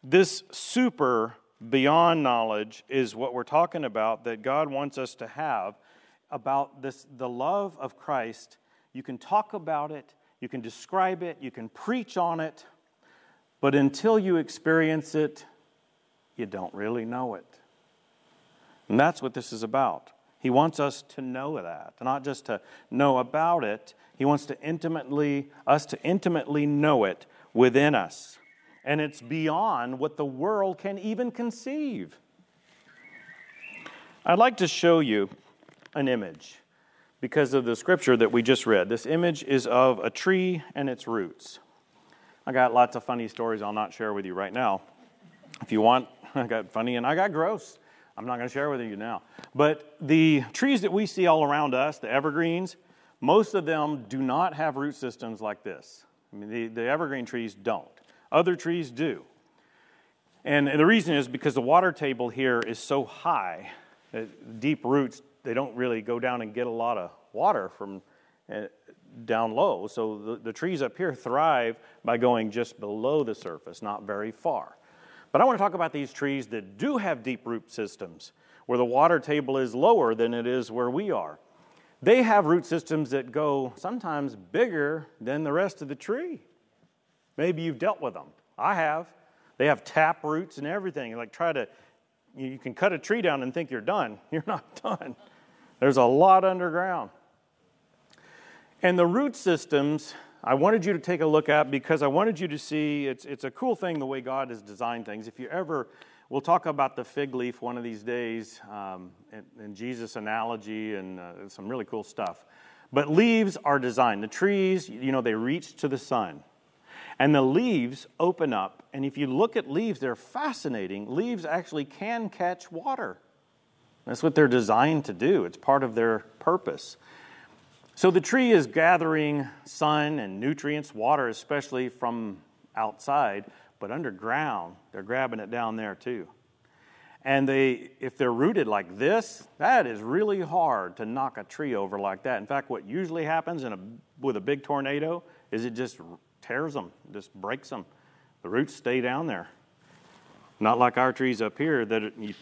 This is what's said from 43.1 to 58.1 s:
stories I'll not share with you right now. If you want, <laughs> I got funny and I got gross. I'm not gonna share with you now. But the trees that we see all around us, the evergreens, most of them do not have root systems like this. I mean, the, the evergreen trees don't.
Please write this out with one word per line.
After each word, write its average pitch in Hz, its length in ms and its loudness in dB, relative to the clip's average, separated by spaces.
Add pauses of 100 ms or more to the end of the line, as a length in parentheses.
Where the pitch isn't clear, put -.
stories 113 340 -4
I'll 104 120 -4
not 107 200 -4
share 107 200 -4
with 101 120 -4
you 90 100 -6
right 95 180 -4
now. 110 300 0 (800)
If - 120 -10
you 107 80 4
want, 123 280 6 (300)
<laughs> 120 60 0
I - 20 -8
got 113 240 -4
funny 120 260 -2
and 120 100 -2
I 147 80 2
got 185 180 0
gross. 170 460 -4 (380)
I'm 110 100 -12
not 123 120 -4
gonna 120 100 -6
share 139 220 -4
with 131 100 -4
you 107 160 -8
now. 107 260 -10 (320)
But 147 460 2
the 156 520 6
trees 269 280 2
that 180 120 0
we 208 140 2
see 185 200 0
all 160 180 6
around 143 300 0
us, 147 240 0
the 110 120 -8
evergreens, 165 640 0 (440)
most 208 340 4
of 180 100 0
them 151 440 -2
do 135 120 -6
not 151 340 0
have 151 220 -2
root 139 180 -4
systems 113 460 -10
like 104 220 -6
this. - 420 -14 (280)
I 104 40 -18
mean, 104 140 -14
the, 113 180 -6
the 113 140 -8
evergreen 135 440 -2
trees 113 280 -8
don't. 98 340 -6 (420)